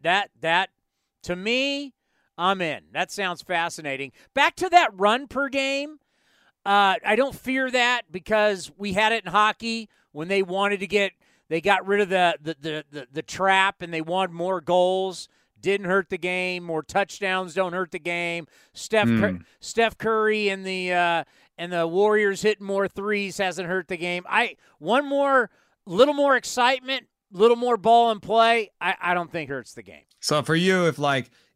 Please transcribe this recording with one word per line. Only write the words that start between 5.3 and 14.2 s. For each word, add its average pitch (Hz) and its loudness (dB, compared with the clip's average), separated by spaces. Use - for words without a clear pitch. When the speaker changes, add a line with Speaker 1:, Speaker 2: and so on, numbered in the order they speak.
Speaker 1:
game. 277 -4
Uh, 196 4
I 208 2
don't 254 0
fear 262 -4
that 240 0
because 202 0
we 202 -6
had 214 2
it 220 -2
in 175 -10
hockey 214 0
when 151 -10
they 196 2
wanted 196 0
to 196 -6
get, 196 0
they 165 -2
got 185 2
rid 202 2
of 196 0
the, 175 2
the, 151 -8
the, 151 -8
the, 143 -14
the 147 -8
trap 190 0
and 170 -12
they 160 -4
wanted 175 -4